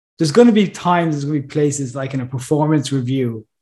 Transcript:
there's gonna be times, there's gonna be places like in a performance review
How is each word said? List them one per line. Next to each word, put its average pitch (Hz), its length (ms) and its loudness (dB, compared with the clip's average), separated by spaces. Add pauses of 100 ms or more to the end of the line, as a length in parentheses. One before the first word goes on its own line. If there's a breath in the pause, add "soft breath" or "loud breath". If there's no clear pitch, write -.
(180)
there's 156 140 0
gonna 240 200 8
be 202 160 4
times, 170 460 0
there's 143 100 -4
gonna 147 160 -2
be 131 60 -8
places 143 480 -2
like 135 200 -6
in 135 60 -4
a 123 60 -6
performance 147 680 -2
review 123 540 -2 (160)